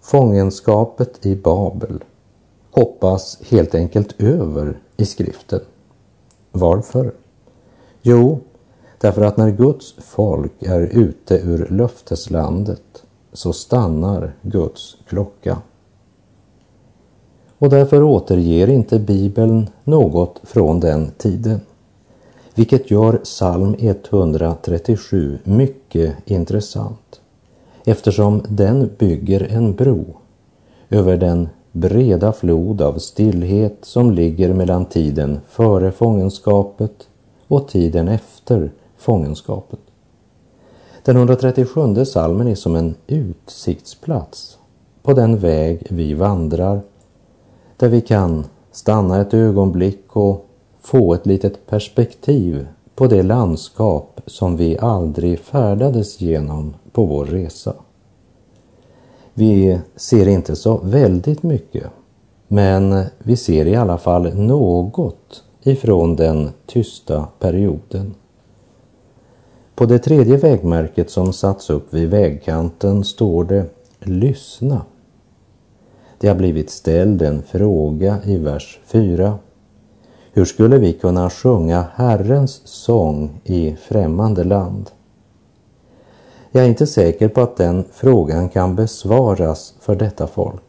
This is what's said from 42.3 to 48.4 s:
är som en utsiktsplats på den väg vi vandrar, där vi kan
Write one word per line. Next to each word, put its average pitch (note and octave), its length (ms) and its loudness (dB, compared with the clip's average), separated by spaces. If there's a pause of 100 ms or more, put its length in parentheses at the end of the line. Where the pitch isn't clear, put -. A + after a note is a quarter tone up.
är G#2+ 60 0
som E2+ 220 -2
en E2 180 -2 (120)
utsiktsplats - 1500 -8 (440)
på C#3 100 2
den A#2 260 4
väg E2 520 0
vi E2 240 -4
vandrar, F2+ 680 -2 (960)
där B2 120 2
vi A#2 120 4
kan F2+ 440 0 (280)